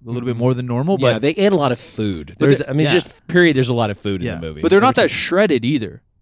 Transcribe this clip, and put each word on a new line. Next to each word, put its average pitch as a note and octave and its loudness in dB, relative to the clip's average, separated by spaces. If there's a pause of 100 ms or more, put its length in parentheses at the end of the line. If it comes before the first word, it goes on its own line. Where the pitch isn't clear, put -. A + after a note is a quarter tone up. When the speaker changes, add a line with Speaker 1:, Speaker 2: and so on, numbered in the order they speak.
Speaker 1:
a A2+ -12
little A#2+ -6
bit A#2+ -4
Speaker 2:
Mm-hmm. A#2 -6
Speaker 1:
more B2 2
than B2+ -6
normal. C#3 -2
Speaker 3:
Yeah, B2 4
Speaker 1:
but A2 -4
Speaker 3:
they C#3 2
ate G3 2
a F#3+ 2
lot C#3+ 2
of A2+ -4
food. F#2 -6
Speaker 1:
but - 2
Speaker 3:
There's, C3+ 6
Speaker 1:
they, D3 -6
Speaker 3:
I C3+ -6
mean, D3+ 2
Speaker 1:
yeah. D3 0
Speaker 3:
just - -4
period, E3+ 4
there's B2+ 2
a B2 0
lot A#2 0
of G2+ -8
food G2 -4
Speaker 1:
Yeah. G#2+ -6
Speaker 3:
in E2 -12
the E2 -10
movie. D#2 -10
Speaker 1:
But E3 2
they're G3 6
not B3+ 2
Speaker 3:
Every G#3+ 2
Speaker 1:
that - -6
shredded E3+ 0
either. A#2+ -4 (200)